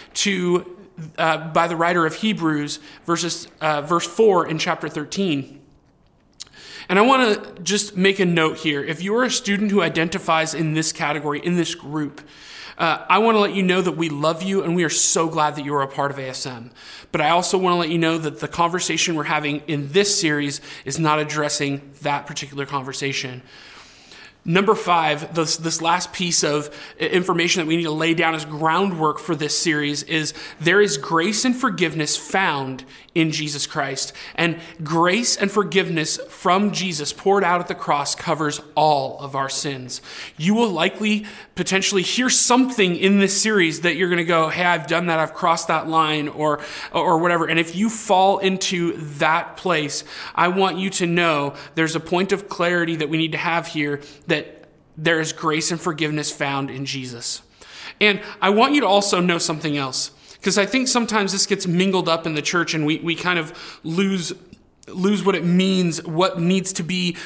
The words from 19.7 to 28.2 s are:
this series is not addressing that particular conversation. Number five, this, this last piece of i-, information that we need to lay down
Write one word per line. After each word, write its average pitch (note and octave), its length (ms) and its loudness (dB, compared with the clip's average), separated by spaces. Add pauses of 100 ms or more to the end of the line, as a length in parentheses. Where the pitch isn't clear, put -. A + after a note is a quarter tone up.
this G3+ 260 2
series D3 440 -2 (240)
is C#3 120 -4
not D#3 200 2
addressing D3 800 -2
that C#3+ 260 -4
particular C#3 380 -8
conversation. C3+ 800 -6 (1000)
Number F#3+ 300 4
five, D#3+ 600 0
this, D#3+ 240 0
this D#3+ 220 -4
last E3+ 320 0
piece F3 300 0
of D3 320 -2 (240)
i-, - 60 -2
information F3 560 2
that D#3 80 -2
we E3 80 2
need E3+ 80 0
to D#3 80 -2
lay D#3+ 220 2
down E3 200 0